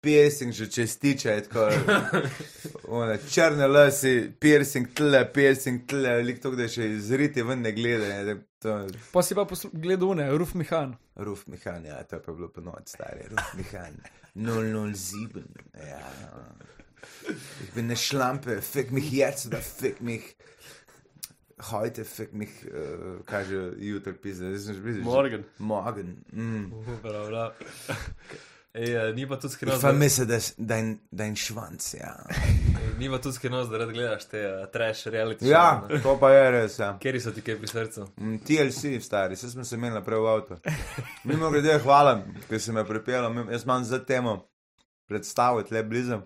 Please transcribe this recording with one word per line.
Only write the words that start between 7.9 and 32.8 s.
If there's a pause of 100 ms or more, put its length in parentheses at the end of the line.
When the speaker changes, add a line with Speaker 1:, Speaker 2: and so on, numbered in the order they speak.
Speaker 1:
ne,
da (220)
to (300)
Speaker 2:
Pa
si
pa
poslu-,
gledal
one,
Ruf
Mihan. (220)
Speaker 1:
Ruf
Mihan,
ja,
to
je
pa
bilo
pa
noč,
stari,
Ruf
Mihan. (360)
Nul
nul
sieben, (260)
ja. (1600)
Ich
bin
ne
Schlampe,
fick
mich
jetzt
oder
fick
mich (1300)
heute,
fick
mich, (120)
eh, (520)
kaj
že (200)
jutri
pizda,
zdaj
sem
že
blizu.
Speaker 3:
Morgen. (120)
Speaker 1:
Morgen, (120)
mm.
Speaker 4:
Uh, (120)
bravo,
bravo. (1160)
Ej,
eh,
ni
pa
tudi
Speaker 1:
Ich
Speaker 4:
skrivnost,
da
Speaker 1:
vermisse
das,
dein, (160)
dein
Schwanz,
ja. (140)
Speaker 4:
Ej,